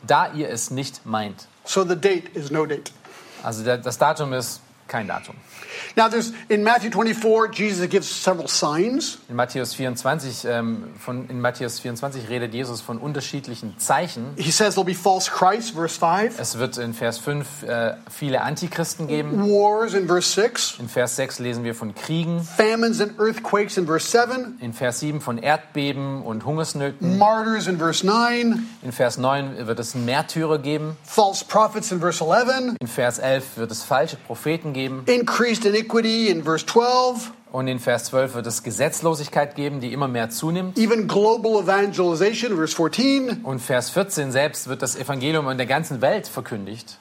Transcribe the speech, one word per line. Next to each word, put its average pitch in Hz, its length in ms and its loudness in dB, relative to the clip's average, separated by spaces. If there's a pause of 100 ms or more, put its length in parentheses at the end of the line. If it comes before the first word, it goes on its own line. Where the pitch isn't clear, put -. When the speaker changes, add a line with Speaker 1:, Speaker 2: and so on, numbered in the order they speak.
Speaker 1:
da 151 260 4
ihr 151 160 -4
es - 220 -6
nicht 135 340 -8
meint." 107 440 -6 (180)
Speaker 2:
So 190 180 2
the 175 120 0
date 180 380 0
is 143 160 -8
no 156 140 2
date. 151 280 -6 (500)
Speaker 1:
Also 113 200 -6
der, 123 140 2
das 120 220 -6
Datum 151 340 2
ist 127 300 -4 (260)
kein 113 180 -4
Datum. - 280 -8 (640)
Speaker 2:
Now 226 120 8
there's, 226 240 -2 (160)
in 208 140 4
Matthew 226 280 4
twenty-four, 220 600 4
Jesus 185 360 0
gives 175 340 0
several 175 260 0
signs. 202 720 0 (100)
Speaker 1:
In 120 80 -6
Matthäus 123 380 0
vierundzwanzig, 131 720 -2
ähm, 117 400 -2 (140)
von, 127 300 -8
in 127 120 -6
Matthäus 120 400 -2
vierundzwanzig 127 480 -8
redet 117 240 -4
Jesus 120 280 -6
von 117 180 -8
unterschiedlichen 131 800 -8
Zeichen. 139 480 0 (100)
Speaker 2:
He 147 140 -2
says 208 260 4
there'll 190 80 2
be 180 100 0
false 185 360 2
Christs, 214 400 2
verse 165 280 -4
five. 196 400 2
Speaker 1:
Es 117 200 -6
wird 123 200 -2
in 117 160 -6
Vers 117 240 -2
fünf, 147 440 -6
äh, 117 320 0 (160)
viele 131 320 -2
Antichristen 160 680 -4
geben. 151 400 0
Speaker 2:
Wars 208 460 4
in 190 120 2
verse 170 220 4
six. - 500 0
Speaker 1:
In 120 100 -8
Vers 120 280 0
sechs 135 220 -4
lesen 120 260 -4
wir 117 100 -4
von 110 200 -8
Kriegen. 170 480 -2
Speaker 2:
Famines 226 580 2
and 208 180 -2
earthquakes 208 580 2
in 180 100 2
verse 156 200 2
seven. 240 540 2
Speaker 1:
In 117 120 -8
Vers 123 280 -2
sieben 151 200 -2
von 120 180 -4
Erdbeben 139 840 -2
und 110 220 -6
Hungersnöten. 151 720 0
Speaker 2:
Martyrs 220 500 4
in 180 100 0
verse 160 260 2
nine. 233 580 4 (200)
Speaker 1:
In 127 100 -8
Vers 120 260 0
neun 131 480 0
wird 113 120 -2
es 117 160 -8
einen 123 100 -2
Märtyrer 156 540 0
geben. 151 460 -4
Speaker 2:
False 196 400 2
prophets 214 460 2
in 180 100 -2
verse 170 220 0
eleven. 240 580 2
Speaker 1:
In 127 80 -6
Vers 123 300 0
elf 135 380 -2
wird 113 140 -6
es 110 120 -10
falsche 143 340 0
Propheten 156 560 -4
geben. 131 340 -4
Speaker 2:
Increased 240 580 2
iniquity 220 640 2
in 165 140 2
verse 156 240 0
twelve. 247 640 2 (220)
Speaker 1:
Und 131 160 -2
in 127 100 -2
Vers 120 280 0
zwölf 131 280 2
wird 117 120 -4
es 113 180 -4
Gesetzlosigkeit 147 880 0
geben, 143 260 -4
die 120 120 -6
immer 139 160 -2
mehr 117 200 -2
zunimmt. 180 480 -2
Speaker 2:
Even 220 300 4
global 214 560 4
evangelization, 196 920 2
verse 156 180 0
fourteen. 240 720 2
Speaker 1:
Und 131 160 -4
Vers 127 300 0
vierzehn 156 420 0
selbst 147 360 0
wird 135 140 -4
das 123 140 -2
Evangelium 143 520 -2
in 131 80 -2
der 127 100 -2
ganzen 139 340 0
Welt 165 260 2
verkündigt. 107 760 -10